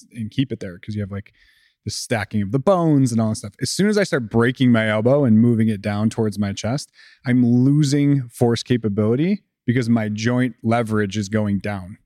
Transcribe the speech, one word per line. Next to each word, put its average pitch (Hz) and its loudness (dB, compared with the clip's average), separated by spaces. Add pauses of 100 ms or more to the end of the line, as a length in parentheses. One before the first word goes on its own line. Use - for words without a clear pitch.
(120)
and 110 -10
keep 131 -2
it 107 -8
there 90 -14
'cause 107 -12
you 104 -4
have, 98 -6
like, 101 -12 (520)
the 107 -8
stacking 107 -4
of 98 -8
the 135 0
bones 156 2
and 113 0
all 110 0
that 110 -4
stuff. - -14
As 131 -4
soon 196 0
as 214 0
I 202 2
start 131 -4
breaking 123 2
my 110 2
elbow 120 2
and 110 6
moving 113 2
it 104 -4
down 104 -2
towards 107 -4
my 101 -2
chest, 110 -6 (340)
I'm 123 2
losing 139 2
force 120 0
capability 120 0 (220)
because 120 0
my 113 0
joint 117 -2
leverage 107 0
is 104 -4
going 104 -2
down. 101 -10